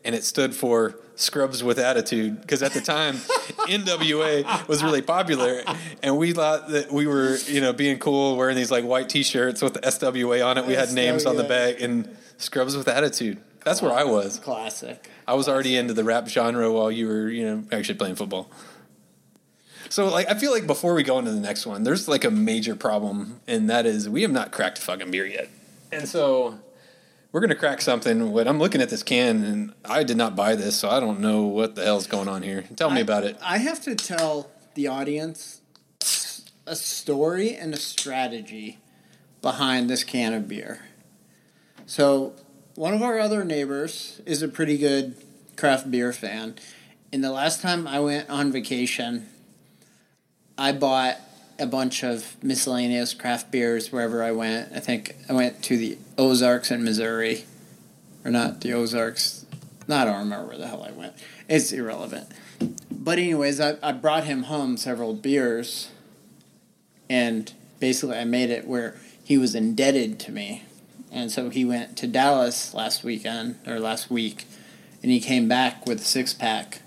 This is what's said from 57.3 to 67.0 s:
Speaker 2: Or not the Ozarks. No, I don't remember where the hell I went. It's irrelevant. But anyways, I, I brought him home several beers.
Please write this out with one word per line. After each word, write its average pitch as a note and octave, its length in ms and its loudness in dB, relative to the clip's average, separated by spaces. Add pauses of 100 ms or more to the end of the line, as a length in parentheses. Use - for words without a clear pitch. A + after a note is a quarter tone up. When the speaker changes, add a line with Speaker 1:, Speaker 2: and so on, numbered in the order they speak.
Speaker 2:
Or B2 60 -4
not A#2+ 300 0
the A#2+ 120 -4
Ozarks. A#2 760 -2 (400)
No, D3 100 2
I C3 80 6
don't G2+ 140 2
remember G#2 300 -6
where B1+ 100 -14
the E2 80 -10
hell - 200 -10
I - 40 -12
went. - 240 -14 (340)
It's D#3 240 2
irrelevant. A2+ 560 -8 (640)
But E3+ 280 -2
anyways, D3 420 0
I, D3+ 220 2
I D3 100 -2
brought D3+ 320 2
him C3+ 200 -2
home C#3 320 -2
several A#2 380 -4
beers. A#2+ 760 0 (1200)